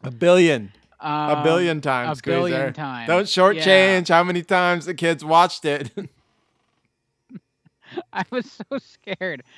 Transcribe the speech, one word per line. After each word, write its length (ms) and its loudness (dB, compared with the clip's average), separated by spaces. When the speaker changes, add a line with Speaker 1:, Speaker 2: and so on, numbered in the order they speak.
Speaker 1:
A 60 -10
billion. 600 2
Speaker 2:
Um, 380 -2
Speaker 1:
A 40 -2
billion 380 0
times, 400 -4
Speaker 2:
a 20 -20
billion 360 -2
Speaker 1:
Squeezer. 140 -4
Speaker 2:
times. 360 -8
Speaker 1:
Don't 160 2
shortchange 840 2
Speaker 2:
Yeah. 60 6
Speaker 1:
how 80 6
many 180 -4
times 420 0
the 100 -8
kids 300 -2
watched 400 2
it. 320 -4
<laughs> 120 -12
Speaker 2:
<laughs> 800 -20
I 180 -6
was 140 -6
so 80 -6
scared. 640 -10